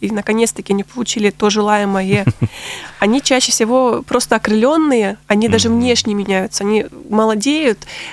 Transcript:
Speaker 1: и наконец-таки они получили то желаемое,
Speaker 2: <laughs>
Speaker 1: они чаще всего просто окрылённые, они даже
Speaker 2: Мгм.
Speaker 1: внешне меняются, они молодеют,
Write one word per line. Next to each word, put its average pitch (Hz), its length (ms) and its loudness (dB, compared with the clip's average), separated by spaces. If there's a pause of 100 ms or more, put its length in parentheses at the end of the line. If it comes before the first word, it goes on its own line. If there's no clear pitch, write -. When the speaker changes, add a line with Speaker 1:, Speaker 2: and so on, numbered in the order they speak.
Speaker 1:
и 202 100 -2
наконец-таки 214 600 -2
они 196 100 0
получили 214 460 -4
то 208 200 0
желаемое, 202 760 0
Speaker 2:
<laughs> - 760 -6
Speaker 1:
они 226 220 2
чаще 254 300 2
всего 240 520 2
просто - 320 0
окрылённые, 226 800 2 (120)
они 214 200 2
даже 226 220 2
Speaker 2:
Мгм. 233 100 2
Speaker 1:
внешне 240 360 0
меняются, 196 500 -2
они 208 200 0 (240)
молодеют, 220 680 0 (360)